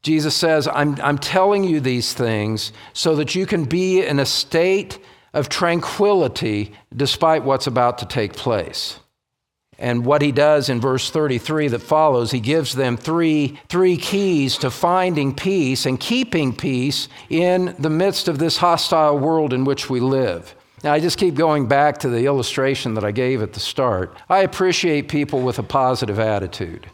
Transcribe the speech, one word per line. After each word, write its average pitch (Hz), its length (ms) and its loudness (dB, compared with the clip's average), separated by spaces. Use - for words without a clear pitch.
Jesus 151 320 0
says, 156 320 2
"I'm, 143 360 0
I'm 147 160 0
telling 196 440 2
you 165 160 0
these 127 360 -2
things 110 580 -2
so 160 220 0
that 147 180 -2
you 185 100 0
can 180 220 0
be 185 360 2
in 143 160 0
a 139 60 2
state 190 760 0
of 147 160 -2
tranquility 170 1200 0
despite 143 480 0
what's 135 220 0
about 123 320 0
to - 80 -10
take 104 260 -4
place." - 680 -6
And 120 280 -2
what 143 160 4
he 143 100 2
does 147 380 4
in 120 100 -2
verse 131 300 -2
thirty-three 151 580 -2
that 117 140 -2
follows, 139 480 2
he 127 100 -2
gives 143 320 0
them 127 240 0
three, 156 720 0
three 180 300 2
keys 175 600 0
to 131 120 -2
finding 170 640 0
peace 156 500 0
and 131 160 -2
keeping 165 540 -2
peace 135 540 -2
in 180 500 0
the 156 120 -2
midst 185 360 0
of 151 120 -2
this 160 180 0
hostile 160 640 2
world 151 340 0
in 131 120 0
which 135 260 -2
we 123 100 0
live. 123 540 0
Now, 147 80 2
I 151 80 4
just 170 180 -2
keep 175 160 2
going 151 320 2
back 143 320 2
to 139 100 -2
the 120 180 0
illustration 135 680 -2
that 107 100 -2
I 104 60 0
gave 127 320 0
at 95 100 -6
the - 60 -12
start. 101 580 -2
I 190 140 4
appreciate 180 680 0
people 143 320 -2
with 127 180 -2
a 107 60 -6
positive 123 560 0
attitude 95 720 -4